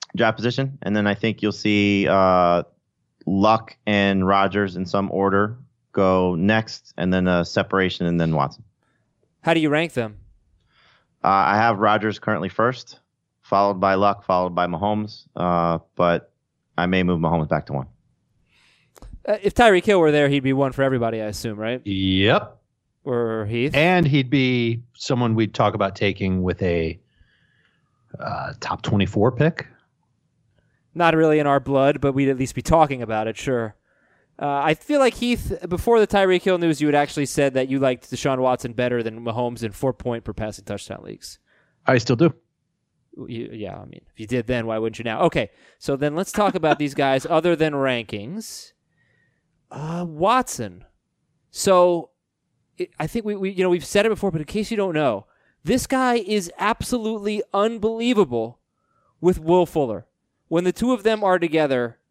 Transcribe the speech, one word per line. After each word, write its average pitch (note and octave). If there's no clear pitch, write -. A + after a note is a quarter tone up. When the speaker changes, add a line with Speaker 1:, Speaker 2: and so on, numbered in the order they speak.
Speaker 1:
draft A2+
position, C3+
and G2+
then G#2
I G2+
think G#2+
you'll G#2
see, G2+
uh, F2+
Luck G#2+
and G2
Rodgers G2
in F2+
some G2
order G2
go F#2
next, G#2+
and F#2
then F#2
a F2
separation, F#2
and E2+
then E2
Watson. C#2+
Speaker 2:
How E3
do E3
you D3+
rank D#3
them? A2
Speaker 1:
Uh, -
I G2
have G#2+
Rodgers G#2+
currently G2
first, -
followed G2+
by F#2+
Luck, G2
followed F2+
by F2
Mahomes, G#2
uh, E2+
but E2+
I F2
may F#2
move F2
Mahomes E2
back D2+
to D2
one. C2+
Speaker 2:
Uh, G#3+
if G3+
Tyreek G#3
Hill G3
were D#3
there, D3
he'd C#3
be C3+
one C3+
for C#3
everybody, A#2
I G#2+
assume, G#2+
right? A2+
Speaker 3:
Yep. F#2+
Speaker 2:
Or A2+
Heath? A#2+
Speaker 3:
And E3+
he'd C#3
be B2
someone A#2+
we'd A2
talk G#2+
about G2
taking F#2+
with F2+
a, E2+
uh, -
top -
twenty-four G#2
pick. D3
Speaker 2:
Not E3
really D#3
in D3
our C#3
blood, C3+
but C#3
we'd C3+
at C3+
least B2+
be B2
talking C#3+
about A2
it, A2
sure. A#2
Uh, C#3+
I D#3
feel D4
like, B3+
Heath, A#3
before G3+
the G#3+
Tyreek F#3
Hill F#3
news, E3
you D3+
had C#3+
actually C#3+
said C#3
that C3
you C3+
liked C3
Deshaun C3
Watson B2+
better B2
than A2+
Mahomes A#2
in G#2+
four C3
point A#2
per A2
passing G#2+
touchdown -
leagues. -
Speaker 4:
I B2+
still A#2
do. D#3+
Speaker 2:
You, A#2
yeah, G2
I F#2+
mean, -
if -
you A2
did A#2+
then, A#2+
why A2
wouldn't A2
you A#2+
now? A2
Okay, D#3
so C#3
then D3
let's F#3+
talk G3+
about D#3
these C#3+
guys C3+
<laughs> -
other E3+
than D#3
rankings. C3
Uh, D#3+
Watson. D#3
So, F3
it, -
I D#3
think A3+
we, G#3
we, F#3+
you F#3
know, F3+
we've F3
said G3+
it A3+
before, G3+
but D#3
in D3
case G#3
you A#3
don't F#3+
know, A#2+
this B3
guy B3+
is G3+
absolutely G#3+
unbelievable G#3
with F3
Will E3+
Fuller. A#2+
When F3
the F3+
two A#3+
of A3+
them A3
are F#3
together, C#3